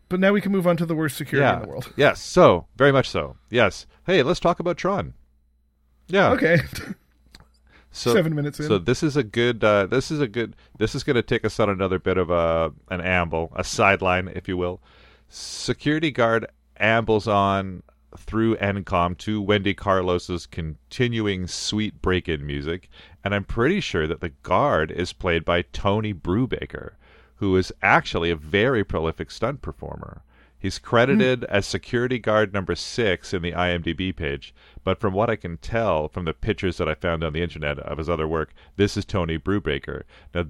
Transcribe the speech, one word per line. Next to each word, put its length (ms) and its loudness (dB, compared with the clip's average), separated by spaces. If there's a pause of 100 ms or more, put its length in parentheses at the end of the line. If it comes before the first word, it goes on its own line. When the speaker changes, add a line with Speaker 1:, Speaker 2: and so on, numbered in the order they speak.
Speaker 1:
but 100 -2
now 140 4
we 80 2
can 100 -4
move 160 0
on 120 2
to 80 -2
the 100 -2
worst 220 -2
security 280 0
Speaker 2:
Yeah. 100 4
Speaker 1:
in 60 -6
the 60 -10
world. 260 -12
Speaker 2:
Yes, 280 2
so, 440 6 (100)
very 160 6
much 180 2
so. 260 -4 (140)
Yes. 360 2 (200)
Hey, 180 4
let's 160 0
talk 200 0
about 180 -4
Tron. 340 -4 (960)
Yeah. 240 4
Speaker 1:
Okay. 300 4
<laughs> 60 -10 (1300)
Speaker 2:
So, 160 0
Speaker 1:
Seven 220 4
minutes 240 -4
in. 80 -6
Speaker 2:
so 120 4
this 260 0
is 120 0
a 60 2
good, 400 0
uh, 240 6
this 240 0
is 100 -2
a 60 2
good, 300 -6 (220)
this 180 0
is 80 -6
gonna 180 2
take 220 0
us 160 -2
on 100 4
another 300 0
bit 180 0
of 100 0
a, 440 2 (180)
an 100 -4
amble, 540 0
a 80 -4
sideline, 720 2
if 140 -10
you 80 -2
will. 260 -4 (460)
Security 840 -4
guard 340 2 (360)
ambles 480 2
on 560 0 (340)
through 380 0
N 260 -2
com 320 0
to 260 -4
Wendy 340 2
Carlos's 720 0
continuing 1000 -4
sweet 560 -4
break-in 420 -2
music, 440 -6 (340)
and 100 -2
I'm 120 -2
pretty 340 0
sure 300 -2
that 120 -4
the 100 -6 (120)
guard 480 2
is 220 -4
played 320 -2
by 180 0
Tony 500 -2
Brubaker, 800 -4 (420)
who 200 2
is 240 2
actually 520 2
a 40 0
very 460 0
prolific 480 -4
stunt 320 -6
performer. 600 -12 (340)
He's 220 -6
credited 600 4
Speaker 1:
Hmm. 100 -8
Speaker 2:
as 160 0
security 520 -2
guard 360 2
number 200 -2
six 600 -2
in 80 -2
the 100 -4
I 200 0
M 100 -2
D 100 -2
B 220 -4
page, 400 -6 (280)
but 160 0
from 140 0
what 160 2
I 80 0
can 220 -10
tell 500 0
from 160 -6
the 80 -2
pictures 460 -2
that 100 0
I 60 0
found 280 -2
on 120 -4
the 80 -2
internet 380 -4
of 180 -8
his 100 -6
other 180 -2
work, 280 -2 (220)
this 200 0
is 80 -4
Tony 340 -4
Brubaker. 640 -4 (300)
Now, 160 -2